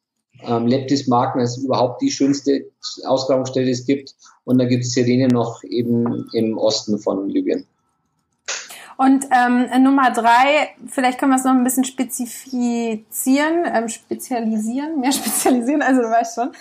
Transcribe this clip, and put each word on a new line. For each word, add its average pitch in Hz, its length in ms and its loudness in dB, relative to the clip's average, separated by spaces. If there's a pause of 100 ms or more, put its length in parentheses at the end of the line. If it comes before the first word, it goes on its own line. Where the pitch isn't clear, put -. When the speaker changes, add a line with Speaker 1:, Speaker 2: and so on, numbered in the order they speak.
(420)
Speaker 1:
ähm, 117 240 -2
Leptis 131 420 0
Magna 123 340 0
ist 120 160 -2
überhaupt 123 440 -2
die 139 80 0
schönste 139 560 0 (400)
Ausgrabungsstätte, 131 600 0
die 127 60 0
es 123 140 -6
gibt. 139 280 -2 (300)
Und 127 140 2
dann 123 100 2
gibt's 123 240 0
Cyrene 127 360 2
noch 120 360 0
eben 117 680 -2
im 110 260 -2
Osten 107 400 -2
von 98 300 -4
Libyen. 98 380 -2 (1300)
Speaker 2:
Und, 269 360 4
ähm, 247 500 2
Nummer 269 300 4
drei, 247 560 4 (180)
vielleicht 254 320 -2
können 277 140 2
wir 262 40 4
es 262 80 -2
noch 254 80 4
ein 254 120 4
bisschen 262 200 0
spezifizieren, 247 1900 -2
ähm, 226 160 -2
spezialisieren, 240 1120 -4
mehr 254 120 0
<laughs> - 80 -2
spezialisieren, 262 600 0
also 262 220 2
du 226 60 -2
weißt 233 260 0
schon, 240 260 -4